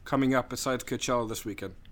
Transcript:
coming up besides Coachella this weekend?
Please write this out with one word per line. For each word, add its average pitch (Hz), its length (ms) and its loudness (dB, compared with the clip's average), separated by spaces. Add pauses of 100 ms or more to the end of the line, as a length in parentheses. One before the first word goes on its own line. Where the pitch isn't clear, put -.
coming 135 280 4
up 127 140 2
besides 127 340 -2
Coachella 120 460 0
this 107 160 -6
weekend? 98 300 -6 (180)